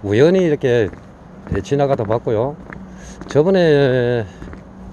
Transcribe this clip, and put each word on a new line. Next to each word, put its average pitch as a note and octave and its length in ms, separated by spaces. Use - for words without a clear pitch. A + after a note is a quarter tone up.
우연히 C3+ 380
이렇게 B2+ 480
지나가다 C#3 420
봤고요. A#2+ 520
저번에 C#3 1000